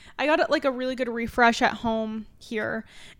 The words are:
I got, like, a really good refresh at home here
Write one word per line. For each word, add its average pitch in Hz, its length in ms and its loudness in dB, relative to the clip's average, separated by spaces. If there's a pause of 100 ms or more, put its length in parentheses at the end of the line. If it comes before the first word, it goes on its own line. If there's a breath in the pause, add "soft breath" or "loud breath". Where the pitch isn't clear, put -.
(180)
I 269 80 0
got, 311 240 2
like, 302 160 2
a 269 40 2
really 254 240 -4
good 240 140 -4
refresh 233 540 2
at - 120 4
home 220 520 -4 (120)
here 220 460 -6 (360 soft breath)